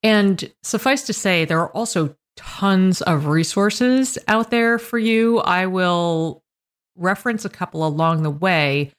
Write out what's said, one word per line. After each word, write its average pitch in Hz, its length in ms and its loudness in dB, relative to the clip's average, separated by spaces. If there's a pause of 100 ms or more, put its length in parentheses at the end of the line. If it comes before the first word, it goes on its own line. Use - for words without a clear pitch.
And 208 500 2 (100)
suffice 262 420 -2
to 185 100 -4
say, 170 320 0
there 160 140 0
are 170 100 -2
also 165 460 -4 (200)
tons 185 640 0
of 151 280 0
resources 208 880 0 (100)
out 220 220 0
there 233 280 2
for 233 200 -6
you. 226 400 2
I 180 260 0
will 175 800 0 (540)
reference 202 500 -4
a - 20 -6
couple 160 380 -6
along 156 380 0
the 151 60 -2
way 147 680 0